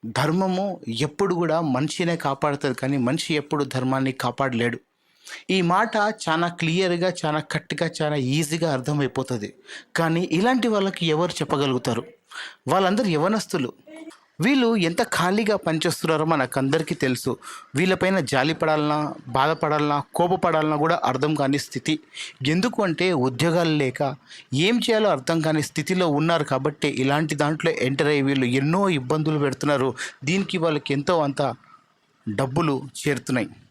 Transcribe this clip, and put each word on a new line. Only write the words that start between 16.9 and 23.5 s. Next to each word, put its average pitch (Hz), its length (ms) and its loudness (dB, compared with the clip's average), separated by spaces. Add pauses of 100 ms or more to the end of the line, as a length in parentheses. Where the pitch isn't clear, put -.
తెలుసు. 131 440 -2 (360)
వీళ్ళపైన 185 460 2
జాలి 143 340 0
పడాలన్నా, 151 600 0 (140)
బాధపడాలన్నా, 147 720 0 (120)
కోపపడాలన్నా 170 600 2
కూడా 160 280 2
అర్థం 131 300 0
కాని 143 240 0
స్థితి. 151 400 -4 (480)
ఎందుకు 202 360 0
అంటే 180 300 0
ఉద్యోగాలు 156 580 2